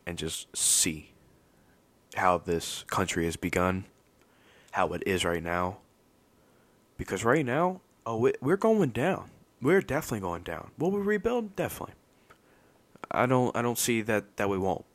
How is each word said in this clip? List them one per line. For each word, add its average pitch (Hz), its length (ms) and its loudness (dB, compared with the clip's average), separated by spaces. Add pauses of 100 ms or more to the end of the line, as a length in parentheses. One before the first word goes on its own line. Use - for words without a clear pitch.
and 87 120 -8
just - 380 -8
see - 560 0 (1040)
how 90 220 4
this - 500 -4
country 87 380 0
has 82 100 -2
begun, 92 500 0 (880)
how 87 220 0
it 87 120 -6
is 92 200 2
right 85 180 0
now. 90 340 -2 (1200)
Because 180 280 -4
right 139 200 4
now, 175 360 0 (240)
oh, 113 120 -2
we, 123 220 4
we're 156 180 0
going 214 320 4
down. 113 420 -2 (300)
We're 175 200 4
definitely 127 400 -4
going 87 220 -4
down. 85 340 -10
Will 165 140 0
we 202 100 -2
rebuild? 214 560 -2
Definitely. - 380 -6 (1120)
I - 160 2
don't, 127 300 2
I 117 60 0
don't 120 160 -2
see 117 240 2
that, 107 360 -2
that 101 120 0
we 98 80 0
won't. 92 380 -2